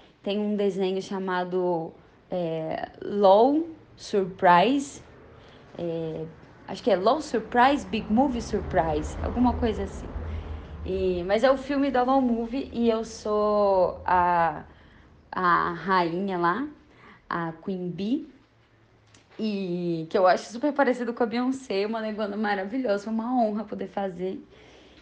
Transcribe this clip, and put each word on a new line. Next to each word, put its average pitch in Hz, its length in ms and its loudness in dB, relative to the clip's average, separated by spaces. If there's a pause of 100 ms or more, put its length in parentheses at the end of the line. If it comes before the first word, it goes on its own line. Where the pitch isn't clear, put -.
(240)
tem 202 160 -2
um 208 160 -2
desenho 190 440 0
chamado, 180 920 -2 (360)
é, 160 600 -4 (120)
lol 226 680 6 (280)
Surprise. 190 1040 2 (800)
É, 165 460 -6 (420)
acho 190 160 -10
que 240 80 2
é 190 60 6
lol 220 240 2
Surprise, 247 680 2
Big 208 260 -4
Movie 240 300 2
Surprise, 165 800 -2
alguma 240 300 2
coisa 208 320 -2
assim. - 240 -10 (760)
E, 185 400 -2
mas 208 200 2
é 262 60 6
o 269 60 4
filme 277 360 -2
da 247 100 2
lol 262 180 4
Movie 233 520 -2
e 233 180 2
eu 220 140 0
sou 208 1000 2
a, 175 600 2 (680)
a 170 440 2
rainha 180 640 0
lá, 175 300 0 (640)
a 165 220 -4 (120)
Queen 180 240 -4
Bee. 208 400 -4 (1080)
E 175 720 -4
que 214 80 2
eu 185 80 6
acho 170 240 4
super 240 220 -2
parecido 240 420 0
com 247 80 0
a 240 40 0
Beyoncé, 233 600 -2
uma 220 140 -4
negona 214 360 -6
maravilhosa, 208 680 -2
foi 220 80 -6
uma 233 280 0
honra 214 220 0
poder 202 240 -8
fazer. 190 580 -6 (580)